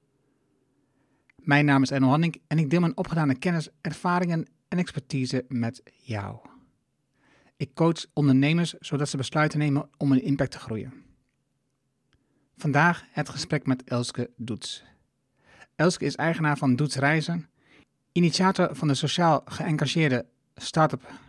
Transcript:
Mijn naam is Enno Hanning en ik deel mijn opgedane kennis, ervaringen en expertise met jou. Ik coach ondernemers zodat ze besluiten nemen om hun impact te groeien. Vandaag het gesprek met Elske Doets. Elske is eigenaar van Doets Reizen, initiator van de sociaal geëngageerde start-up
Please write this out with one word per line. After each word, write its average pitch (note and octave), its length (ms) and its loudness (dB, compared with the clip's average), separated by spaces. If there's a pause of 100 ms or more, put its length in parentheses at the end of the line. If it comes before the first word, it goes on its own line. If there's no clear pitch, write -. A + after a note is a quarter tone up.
(1400)
Mijn C#3+ 280 2
naam C#3 180 4
is B2+ 80 0
Enno C3+ 180 2
Hanning D#3+ 380 2
en D#3 120 0
ik D3+ 120 0
deel F3 100 2
mijn E3 160 0
opgedane D#3+ 380 0
kennis, E3+ 340 -2 (120)
ervaringen F3 680 -2 (220)
en F3+ 100 -2
expertise C3 720 -4
met A#2 340 -4 (200)
jou. G#2+ 340 -8 (1200)
Ik - 180 -8
coach E3 380 0
ondernemers D3 680 2
zodat C#3+ 300 -4
ze - 80 -6
besluiten D3+ 420 -2
nemen D3 380 0
om C#3 140 0
hun C3 120 4
impact C#3 280 -2
te - 80 -16
groeien. - 480 -12 (1500)
Vandaag D#3 520 2
het - 180 -6
gesprek - 380 -6
met C3 180 -2
Elske A#2+ 520 -4
Doets. G#2+ 480 -10 (920)
Elske E3+ 280 2
is C#3 120 -2
eigenaar D#3 400 0
van C3 200 2
Doets D3 200 -2
Reizen, D#3 520 0 (640)
initiator F3 640 2
van D#3 120 -2
de C#3 60 2
sociaal D#3 500 2
geëngageerde D3 840 0 (280)
start-up - 580 -2 (160)